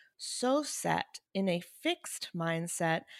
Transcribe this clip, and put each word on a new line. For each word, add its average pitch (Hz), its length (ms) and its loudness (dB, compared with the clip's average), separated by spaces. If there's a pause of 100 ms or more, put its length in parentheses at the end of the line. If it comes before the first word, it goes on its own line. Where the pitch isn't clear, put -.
(180)
so 269 440 2
set - 580 -2 (140)
in 196 120 2
a 175 140 2
fixed - 720 -4
mindset 165 680 0 (180)